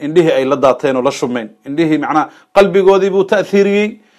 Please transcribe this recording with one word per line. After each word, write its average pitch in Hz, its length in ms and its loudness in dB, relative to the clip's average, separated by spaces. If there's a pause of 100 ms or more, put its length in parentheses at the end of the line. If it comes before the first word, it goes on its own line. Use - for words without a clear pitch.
Indhihii 156 320 0
ay 135 120 0
la 135 120 -2
daateen 131 400 0
oo 127 60 -2
la 139 80 0
shubmeen. 123 380 -6 (180)
Indhihii, 151 320 -2
macnaa, 143 300 -2 (260)
qalbigoodii 196 560 2
buu 190 140 0
ta'thiiriyey. 202 760 -2 (180)